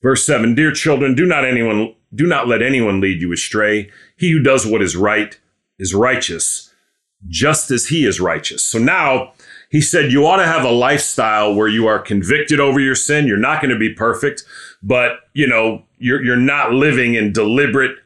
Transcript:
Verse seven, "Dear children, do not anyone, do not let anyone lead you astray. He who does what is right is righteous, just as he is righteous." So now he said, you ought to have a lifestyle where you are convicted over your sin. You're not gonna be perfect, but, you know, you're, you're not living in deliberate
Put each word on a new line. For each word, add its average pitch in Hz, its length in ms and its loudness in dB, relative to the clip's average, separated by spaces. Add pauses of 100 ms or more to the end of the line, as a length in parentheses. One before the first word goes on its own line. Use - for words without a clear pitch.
Verse 127 220 0
seven, 120 300 0
"Dear 151 180 2
children, 139 420 0
do 160 120 2
not 151 180 0
anyone, 113 500 -2 (200)
do 139 120 0
not 135 220 0
let 113 140 0
anyone 117 380 0
lead 95 200 0
you 87 140 -4
astray. 107 560 -2 (260)
He 180 160 0
who 156 100 2
does 131 240 2
what 107 160 0
is 82 140 -2
right 104 420 -2 (400)
is 92 160 -6
righteous, 110 760 -2 (560)
just 110 420 -2
as 120 180 -2
he 156 160 0
is 95 160 0
righteous." 82 420 -4
So - 160 -4
now 139 540 0 (380)
he 151 100 2
said, 151 320 0
you 143 140 4
ought 180 100 4
to 185 100 2
have 160 180 0
a 123 60 0
lifestyle 117 840 0
where 107 140 2
you 110 180 0
are 107 120 2
convicted 143 640 0
over 139 200 2
your 135 140 2
sin. 147 320 0
You're 101 120 2
not 135 220 0
gonna 127 180 0
be 110 140 0
perfect, 117 520 -4 (380)
but, 120 380 0 (120)
you 143 140 0
know, 113 360 0 (160)
you're, 123 240 -2
you're 123 140 0
not 131 360 0
living 127 420 2
in 107 180 0
deliberate 120 720 0